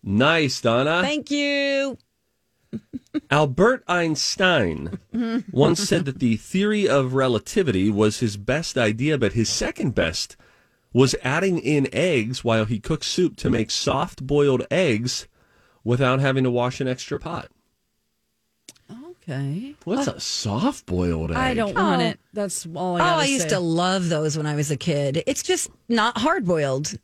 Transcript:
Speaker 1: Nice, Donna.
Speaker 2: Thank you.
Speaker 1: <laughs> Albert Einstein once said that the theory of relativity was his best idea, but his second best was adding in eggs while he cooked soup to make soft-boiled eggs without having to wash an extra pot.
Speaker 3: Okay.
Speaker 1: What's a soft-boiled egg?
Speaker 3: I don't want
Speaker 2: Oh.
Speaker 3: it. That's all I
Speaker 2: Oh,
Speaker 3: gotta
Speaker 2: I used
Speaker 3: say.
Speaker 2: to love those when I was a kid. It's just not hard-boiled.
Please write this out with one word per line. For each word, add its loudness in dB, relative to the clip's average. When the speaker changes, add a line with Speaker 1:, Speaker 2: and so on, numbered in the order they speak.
Speaker 1:
Nice, 2
Donna. 2
Speaker 2:
Thank -2
you. 0
Speaker 1:
<laughs> -10
Albert 2
Einstein 0
once 4
said 2
that -8
the 2
theory 0
of 2
relativity 2
was 2
his -2
best -4
idea, 2
but 0
his 0
second -2
best -2
was 6
adding 0
in 2
eggs 0
while 2
he -2
cooked -4
soup 0
to -2
make 0
soft-boiled 0
eggs 0
without 2
having 2
to 2
wash 0
an -2
extra -6
pot. -8
Speaker 3:
Okay. -8
Speaker 1:
What's -2
a -6
soft-boiled -2
egg? -2
Speaker 3:
I 0
don't -2
want 2
Speaker 2:
Oh. 2
Speaker 3:
it. -4
That's -6
all -2
I 0
Speaker 2:
Oh, 4
Speaker 3:
gotta 4
Speaker 2:
I 2
used 0
Speaker 3:
say. -2
Speaker 2:
to 2
love 0
those 0
when -4
I -2
was -2
a -2
kid. 0
It's -4
just -2
not 0
hard-boiled. 0